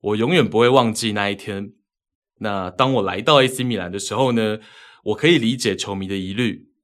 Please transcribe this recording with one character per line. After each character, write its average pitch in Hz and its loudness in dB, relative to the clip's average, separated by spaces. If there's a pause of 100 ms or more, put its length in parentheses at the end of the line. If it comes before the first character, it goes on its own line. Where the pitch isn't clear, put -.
我 104 -2
永 120 0
远 180 4
不 107 0
会 120 6
忘 120 4
记 110 -4
那 101 -2
一 101 -2
天。 101 -10 (640)
那 98 -4
当 127 2
我 110 2
来 95 -4
到 139 6
A 131 4
C 127 -6
米 120 -2
兰 90 -6
的 101 -8
时 104 -6
候 127 2
呢， 110 0 (440)
我 104 -2
可 151 0
以 175 6
理 120 0
解 98 -2
球 101 -8
迷 95 -8
的 98 -6
疑 95 -6
虑 110 -4 (140)